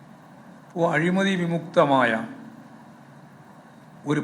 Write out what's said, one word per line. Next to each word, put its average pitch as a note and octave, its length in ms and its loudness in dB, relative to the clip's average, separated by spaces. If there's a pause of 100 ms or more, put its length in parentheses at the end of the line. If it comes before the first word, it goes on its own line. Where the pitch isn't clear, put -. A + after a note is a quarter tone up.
(680)
അപ്പോൾ E3+ 180 -2 (120)
അഴിമതി F#3 380 0 (100)
വിമുക്തമായ C#3+ 640 2 (2000)
ഒരു D3+ 120 0